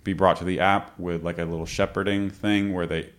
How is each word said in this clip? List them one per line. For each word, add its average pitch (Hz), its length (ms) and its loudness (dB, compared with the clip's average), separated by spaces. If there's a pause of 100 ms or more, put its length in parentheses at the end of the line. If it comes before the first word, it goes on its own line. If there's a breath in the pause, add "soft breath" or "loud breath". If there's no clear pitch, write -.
be 98 100 0
brought 87 240 6
to 87 60 -8
the 90 140 0
app 98 400 2
with, 87 240 -4
like, 85 160 -4
a 85 60 -4
little 82 220 -4
shepherding 101 640 0
thing 101 420 0
where 90 140 -2
they, 82 320 -4